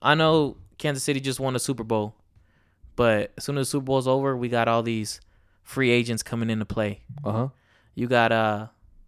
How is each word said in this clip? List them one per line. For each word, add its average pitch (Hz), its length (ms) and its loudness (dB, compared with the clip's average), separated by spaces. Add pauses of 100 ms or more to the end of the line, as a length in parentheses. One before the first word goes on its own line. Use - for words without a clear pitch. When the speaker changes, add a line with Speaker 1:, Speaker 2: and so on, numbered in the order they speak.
Speaker 1:
I 143 140 4
know 160 420 2 (220)
Kansas 143 240 -4
City 139 180 -2
just 135 200 -4
won 131 160 -2
a - 20 -2
Super 120 260 -4
Bowl, 107 300 -2 (800)
but 110 400 2
as - 80 -14
soon 143 140 -2
as 131 80 -2
the - 60 -6
Super 139 120 -2
Bowl's 131 220 0
over, 135 300 2
we 123 120 -4
got 117 200 2
all 117 140 2
these 113 380 -4 (420)
free 131 280 0
agents 120 320 2
coming 113 280 -4
into 110 140 -2
play. 104 380 -4 (220)
Speaker 2:
Uh-huh. 113 240 -2 (460)
Speaker 1:
You 120 120 -4
got, 117 260 4
uh, 110 360 0 (400)